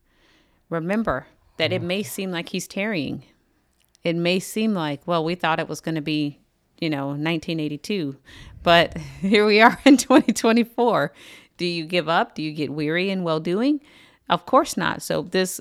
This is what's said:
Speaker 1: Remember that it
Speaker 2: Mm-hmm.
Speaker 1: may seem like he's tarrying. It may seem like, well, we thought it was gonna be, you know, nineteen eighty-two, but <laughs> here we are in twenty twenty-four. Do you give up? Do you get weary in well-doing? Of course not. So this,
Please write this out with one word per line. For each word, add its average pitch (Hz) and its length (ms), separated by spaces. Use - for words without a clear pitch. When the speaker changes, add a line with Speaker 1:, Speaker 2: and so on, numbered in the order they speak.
Speaker 1:
Remember 165 560
that 160 160
it 180 80
Speaker 2:
Mm-hmm. 175 80
Speaker 1:
may 190 140
seem 190 280
like 170 200
he's 180 180
tarrying. 190 560
It 170 120
may 170 220
seem 220 360
like, 151 320
well, 170 180
we 165 100
thought 165 260
it 156 80
was 156 120
gonna 160 220
be, 147 360
you 165 100
know, 139 240
nineteen 160 440
eighty-two, 151 580
but 170 340
<laughs> 151 240
here 208 260
we 214 140
are 254 240
in 277 120
twenty 254 360
twenty-four. 226 800
Do 175 100
you 170 200
give 165 220
up? 196 260
Do 202 80
you 156 100
get 151 200
weary 160 380
in 190 140
well-doing? 175 560
Of - 160
course 285 300
not. - 260
So 160 200
this, 185 380